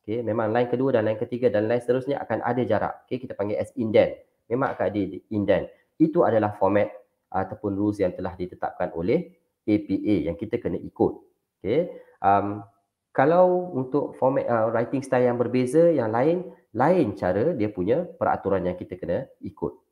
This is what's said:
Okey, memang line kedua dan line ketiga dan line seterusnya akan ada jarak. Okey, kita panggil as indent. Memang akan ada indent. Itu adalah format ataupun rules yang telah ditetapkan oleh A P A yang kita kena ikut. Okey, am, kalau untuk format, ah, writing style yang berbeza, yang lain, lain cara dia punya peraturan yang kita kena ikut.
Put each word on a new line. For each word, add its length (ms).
Okey, 240
memang 240
line 200
kedua 280
dan 80
line 160
ketiga 320
dan 160
line 120
seterusnya 360
akan 240
ada 240
jarak. 280
Okey, 200
kita 120
panggil 240
as 160
indent. 400
Memang 240
akan 160
ada 100
indent. 360
Itu 240
adalah 320
format 320
ataupun 480
rules 240
yang 160
telah 160
ditetapkan 640
oleh 400
A 60
P 160
A 140
yang 40
kita 200
kena 240
ikut. 320
Okey, 320
am, 400
kalau 640
untuk 420
format, 320
ah, 220
writing 340
style 240
yang 80
berbeza, 540
yang 180
lain, 400
lain 400
cara 400
dia 160
punya 380
peraturan 480
yang 140
kita 180
kena 320
ikut. 300